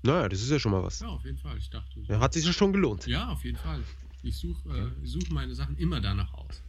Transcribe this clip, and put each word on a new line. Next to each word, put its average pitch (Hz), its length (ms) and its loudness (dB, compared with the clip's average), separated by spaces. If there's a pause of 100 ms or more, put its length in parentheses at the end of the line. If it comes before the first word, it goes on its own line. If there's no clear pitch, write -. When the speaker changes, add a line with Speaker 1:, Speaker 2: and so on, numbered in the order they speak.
Speaker 1:
Naja, 131 260 6
das 95 120 0
ist 123 80 -2
ja 147 100 4
schon 113 120 4
mal 95 120 4
was. - 180 -4
Speaker 2:
Ja, 226 80 -6
auf - 160 -6
jeden 135 120 -6
Fall. 147 200 -8
Ich - 120 -4
dachte, - 380 -10
Speaker 1:
Ja, 107 120 4
hat 131 140 6
sich 160 120 2
ja 175 80 6
schon 196 200 6
gelohnt. 135 340 2
Speaker 2:
Ja, 180 220 0
auf 151 140 -4
jeden 123 140 -4
Fall. 151 260 -4 (400)
Ich - 140 -4
such, - 280 -6
äh, 156 120 -4
Speaker 1:
Ja. 117 140 -2 (120)
Speaker 2:
ich 123 80 -4
such 175 180 -2
meine 131 240 -2
Sachen 139 240 -4
immer 160 240 0
danach 98 320 0
aus. - 360 -10